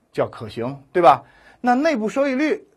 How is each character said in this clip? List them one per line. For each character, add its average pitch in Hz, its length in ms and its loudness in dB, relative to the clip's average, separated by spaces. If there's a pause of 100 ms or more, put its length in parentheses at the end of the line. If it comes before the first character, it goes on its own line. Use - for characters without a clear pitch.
(120)
叫 127 160 -2
可 113 200 -16
行， 117 300 -8 (140)
对 180 100 0
吧？ 143 220 6 (380)
那 247 120 2
内 294 220 0
部 214 120 -4
收 269 200 -2
益 262 80 -2
率 277 280 -2 (140)